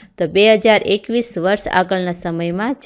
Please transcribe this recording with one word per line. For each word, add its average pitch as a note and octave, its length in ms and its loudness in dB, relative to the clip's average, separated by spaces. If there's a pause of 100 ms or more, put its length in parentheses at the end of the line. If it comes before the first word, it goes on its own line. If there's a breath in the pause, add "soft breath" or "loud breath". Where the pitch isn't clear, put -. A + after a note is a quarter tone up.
(180 loud breath)
તો F3 80 -2
બે G3+ 280 4
હજાર G#3+ 280 4
એકવીસ A3+ 560 -2
વર્ષ F#3+ 300 -2
આગળના F3+ 440 -2
સમયમાં F3 720 -4